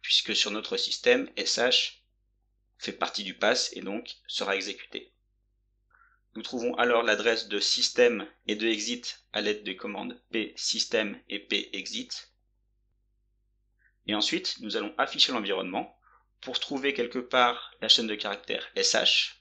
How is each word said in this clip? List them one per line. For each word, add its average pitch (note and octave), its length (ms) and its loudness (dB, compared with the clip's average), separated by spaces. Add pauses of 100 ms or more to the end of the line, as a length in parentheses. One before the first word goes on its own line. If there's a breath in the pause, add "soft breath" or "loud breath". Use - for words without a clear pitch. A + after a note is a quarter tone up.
puisque - 360 0
sur G#2 160 0
notre G#2 240 -4
système, - 600 2
S - 220 -2
H B2 360 2 (840)
fait - 140 -8
partie - 320 -4
du F#2 100 -10
pass A2+ 380 0
et - 80 -10
donc G#2 340 -8 (140)
sera G2 260 -2
exécuté. - 560 -8 (1300 soft breath)
Nous A2 60 -12
trouvons A#2+ 340 -4
alors A#2 260 4
l'adresse A2 460 2
de G#2 100 -2
système A2 680 4 (180)
et G#2 80 0
de G#2+ 140 0
exit A2+ 640 -4
à G#2+ 80 -2
l'aide G#2 240 -2
des G2 100 -6
commandes G2+ 460 -10 (100)
p A2 240 -2
système - 640 -2 (100)
et G2+ 120 -8
p - 320 -4
exit. - 580 -10 (1800)
Et G#2 80 0
ensuite, - 460 0
nous G#2+ 160 -6
allons G#2 220 -4
afficher C#3 340 2
l'environnement G2 680 -4 (420 soft breath)
pour B2 200 -4
trouver C3+ 340 -2
quelque A#2+ 240 -2
part B2 640 2
la A2+ 80 -4
chaîne A2+ 180 6
de G#2+ 80 -2
caractères G2+ 600 -6
S G2 180 2
H. - 460 4